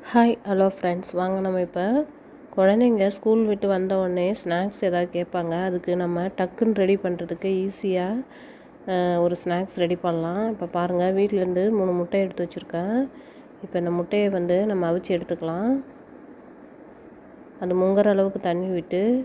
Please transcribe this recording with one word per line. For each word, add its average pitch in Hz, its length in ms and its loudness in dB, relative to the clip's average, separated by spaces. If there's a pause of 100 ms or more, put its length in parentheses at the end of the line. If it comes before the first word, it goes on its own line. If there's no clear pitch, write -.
(120)
ஹாய், 233 200 6 (160)
ஹலோ 190 180 4 (100)
ஃப்ரெண்ட்ஸ். 180 420 -2
வாங்க 185 260 0
நம்ம 185 220 -2
இப்ப 175 160 -4 (720)
குழந்தைங்க 208 520 4 (100)
ஸ்கூல் 220 340 4
விட்டு 202 220 0
வந்த 185 280 0
உடனே 180 240 0 (160)
ஸ்நாக்ஸ் 180 480 -2
ஏதாவது 175 280 0
கேட்பாங்க. 175 380 -2 (140)
அதுக்கு 180 240 -2 (100)
நம்ம 175 220 -2 (160)
டக்குன்னு 208 400 0
ரெடி 190 240 4
பண்றதுக்கு 175 460 -4 (140)
ஈஸியா, 185 420 -2 (880)
அ, 185 40 0 (280)
ஒரு 175 180 0
ஸ்நாக்ஸ் 180 400 -4
ரெடி 175 240 0
பண்ணலாம். 170 360 -2 (120)
இப்ப 175 240 -8
பாருங்க, 180 400 0
வீட்ல 202 260 2
இருந்து 180 200 0 (140)
மூணு 185 220 2
முட்டை 196 240 0
எடுத்து 180 220 -4
வச்சிருக்கேன். 180 520 -4 (640)
இப்ப 196 100 -14 (120)
இந்த 175 160 0
முட்டையை 202 280 0 (100)
வந்து 175 200 2 (140)
நம்ம 180 180 0
அவிச்சு 175 280 0
எடுத்துக்கலாம். 170 540 -2 (1900)
அது 180 220 0
முங்குற 202 320 4
அளவுக்கு 196 340 0
தண்ணி 180 280 -2
விட்டு 175 240 -2 (220)